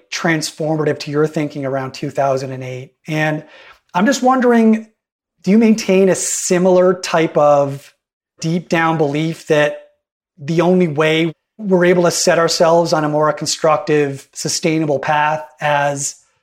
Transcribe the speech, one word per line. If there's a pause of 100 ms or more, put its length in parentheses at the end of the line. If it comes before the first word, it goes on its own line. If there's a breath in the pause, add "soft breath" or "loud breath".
(120)
transformative
to
your
thinking
around
two
thousand
and
eight. (120)
And (500 loud breath)
I'm
just
wondering, (540)
do
you
maintain
a
similar
type
of (460)
deep
down
belief
that (480)
the
only
way (260)
we're
able
to
set
ourselves
on
a
more
constructive,
sustainable
path (140)
as (200)